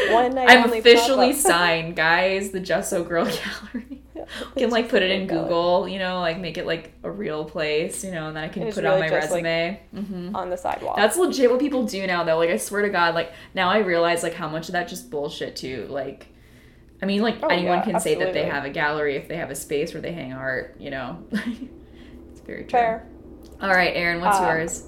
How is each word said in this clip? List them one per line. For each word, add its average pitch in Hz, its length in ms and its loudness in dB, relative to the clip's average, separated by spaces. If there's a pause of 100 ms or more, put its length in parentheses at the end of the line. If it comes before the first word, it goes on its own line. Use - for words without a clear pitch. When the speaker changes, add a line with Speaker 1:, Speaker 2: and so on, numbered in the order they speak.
Speaker 1:
One 247 240 4
night 254 160 2
Speaker 2:
I'm 247 140 6
Speaker 1:
only 233 160 0
Speaker 2:
officially 240 540 6
Speaker 1:
pop-up. - 20 -2
<laughs> - 60 0
Speaker 2:
signed, 170 560 2
guys. 185 540 2
The 190 100 -6
Gesso 175 420 -2
Girl 170 220 0
<laughs> - 460 -6
Gallery. 254 300 -12 (140)
Speaker 1:
Yeah, 330 80 -12 (320)
Speaker 2:
We 269 60 -2
can, 226 80 2
Speaker 1:
the 240 40 0
Speaker 2:
like, 240 160 2
put 202 140 4
it 185 60 2
Speaker 1:
Gesso 190 120 0
Speaker 2:
in 190 60 -4
Speaker 1:
Girl 170 80 0
Gallery. 160 140 0
Speaker 2:
Google, 175 400 4
you 190 100 -6
know, 185 220 -2
like, 170 180 -2
make 170 180 -6
it, 175 80 -6
like, 165 280 -4 (100)
a 165 80 -6
real 151 340 -6
place, 156 600 -2
you 190 60 -8
know, 160 160 -6
and 156 100 -8
then 156 60 -4
I 156 40 -4
can 180 160 -6
Speaker 1:
And 233 60 -2
it's 208 80 -4
Speaker 2:
put 214 80 0
it - 20 2
on 190 140 6
Speaker 1:
really 160 100 0
Speaker 2:
my 175 80 2
Speaker 1:
just, 151 120 -2
like, 170 120 0
Speaker 2:
resume. 165 380 -2 (120)
Mm-hmm. 190 420 -8
Speaker 1:
on 185 140 -4
the 180 80 -2
sidewalk. - 380 -4
Speaker 2:
That's 214 220 4
legit 262 340 4
what 254 80 4
people 254 260 0
do 190 220 -4
now, 175 160 2
though. 160 140 2
Like, 170 120 4
I 190 80 2
swear 202 260 -4
to 208 60 2
God, 170 240 4
like, 139 200 -2 (200)
now 185 160 2
I 208 100 4
realize, 170 440 2
like, 165 100 -2
how 170 140 -8
much 160 220 -6
of 180 40 -6
that 175 140 -2
just - 240 -12
bullshit, 147 460 -6
too. 131 320 -8
Like, 135 360 -8 (800)
I - 20 0
mean, 202 160 2
like, 220 220 2
Speaker 1:
Oh, 302 60 2
Speaker 2:
anyone 175 300 2
Speaker 1:
yeah, - 40 0
Speaker 2:
can 208 160 0
say 156 160 2
that 180 180 0
they 151 120 0
Speaker 1:
absolutely. - 60 -2
Speaker 2:
have 139 140 -4
a 139 60 -8
gallery 151 440 0
if 147 120 -8
they 151 100 -6
have 160 140 -6
a 143 40 -10
space - 380 -4
where 160 80 -10
they - 100 -8
hang 127 220 -10
art, 131 460 -6
you 143 100 -12
know? 135 300 -8 (120)
<laughs> - 0 - (1000)
It's - 100 -20
very - 220 -12
true. - 80 -16
Speaker 1:
Fair. 226 360 2 (540)
Speaker 2:
All 196 80 0
right, 180 260 4
Erin, 170 260 0
what's 196 180 4
Speaker 1:
Um, 185 80 2
Speaker 2:
yours? 165 400 -2